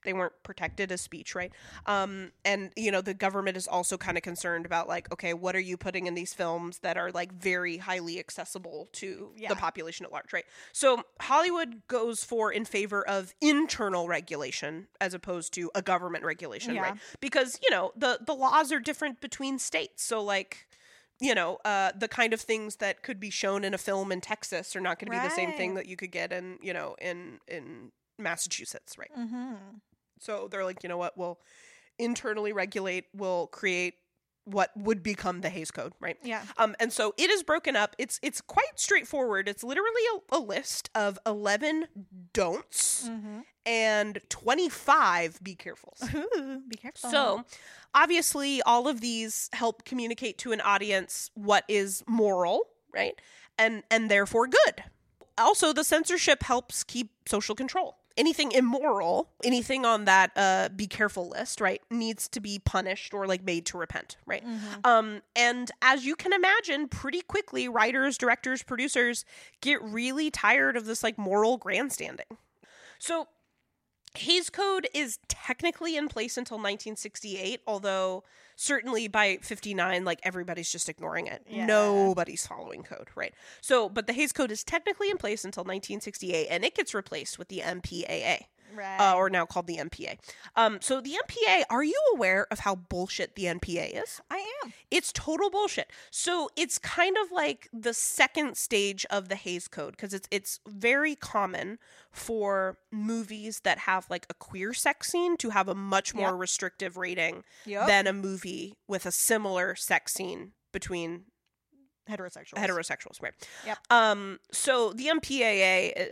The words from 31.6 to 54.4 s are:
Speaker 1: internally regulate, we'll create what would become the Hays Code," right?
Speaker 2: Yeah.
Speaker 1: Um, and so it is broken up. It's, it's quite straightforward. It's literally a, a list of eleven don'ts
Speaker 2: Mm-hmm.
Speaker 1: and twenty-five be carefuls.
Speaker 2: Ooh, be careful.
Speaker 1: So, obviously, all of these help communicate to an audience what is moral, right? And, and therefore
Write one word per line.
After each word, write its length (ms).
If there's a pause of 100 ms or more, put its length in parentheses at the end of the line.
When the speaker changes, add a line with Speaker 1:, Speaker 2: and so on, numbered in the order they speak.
Speaker 1:
internally 540
regulate, 600
we'll 360
create 460 (500)
what 320
would 260
become 380
the 100
Hays 220
Code," 260
right? 240
Speaker 2:
Yeah. 220 (120)
Speaker 1:
Um, 220
and 140
so 260
it 100
is 140
broken 320
up. 240
It's, 240
it's 180
quite 380
straightforward. 680
It's 160
literally 380 (280)
a, 60
a 20
list 560
of 320
eleven 600 (440)
don'ts 760
Speaker 2:
Mm-hmm. 320 (260)
Speaker 1:
and 640
twenty-five 1120
be 140
carefuls. 580
Speaker 2:
Ooh, 540
be 80
careful. 340
Speaker 1:
So, 340 (480)
obviously, 720
all 240
of 140
these 520
help 320
communicate 540
to 140
an 80
audience 760
what 320
is 400
moral, 640 (260)
right? 260 (380)
And, 320
and 180
therefore 380